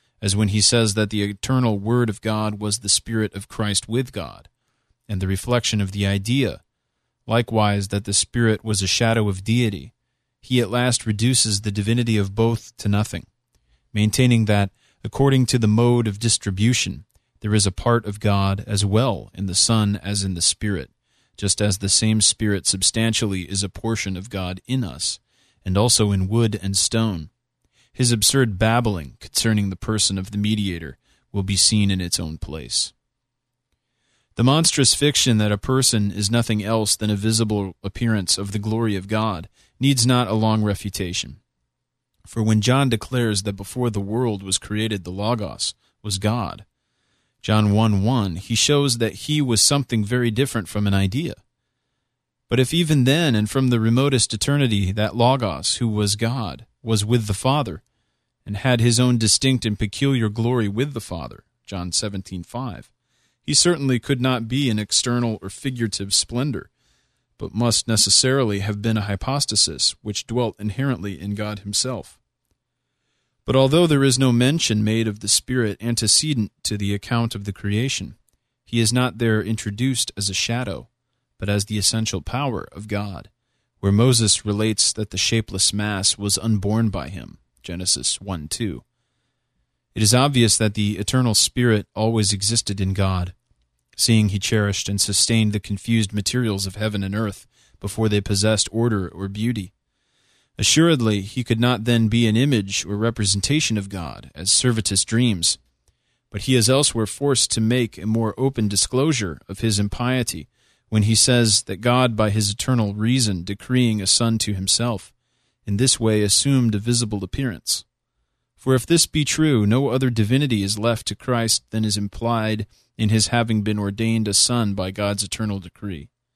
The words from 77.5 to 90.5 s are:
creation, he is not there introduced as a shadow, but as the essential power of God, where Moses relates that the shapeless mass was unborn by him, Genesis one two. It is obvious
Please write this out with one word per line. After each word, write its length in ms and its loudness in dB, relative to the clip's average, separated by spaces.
creation, 640 -4
he 160 -2
is 120 2
not 260 0
there 240 2
introduced 720 -2
as 140 -4
a 40 -6
shadow, 540 -4
but 100 -6
as 160 0
the 140 -4
essential 440 -2
power 500 -4
of 160 -14
God, 420 -8
where 120 4
Moses 520 4
relates 480 0
that 180 -6
the 80 -8
shapeless 540 0
mass 440 -2
was 220 -2
unborn 500 0
by 200 -4
him, 300 -14
Genesis 580 -4
one 280 -8
two. 340 -6
It 80 -2
is 120 4
obvious 440 4